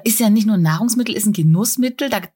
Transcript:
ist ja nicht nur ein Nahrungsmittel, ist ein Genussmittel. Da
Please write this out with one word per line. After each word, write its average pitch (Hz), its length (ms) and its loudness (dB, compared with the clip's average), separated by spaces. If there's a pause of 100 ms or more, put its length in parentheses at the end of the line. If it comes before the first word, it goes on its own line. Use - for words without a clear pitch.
ist 226 160 -2
ja 226 100 2
nicht 214 160 2
nur 214 120 0
ein 175 40 2
Nahrungsmittel, 220 540 -2
ist 220 100 -4
ein 208 80 2
Genussmittel. 247 760 0
Da 208 120 -2 (140)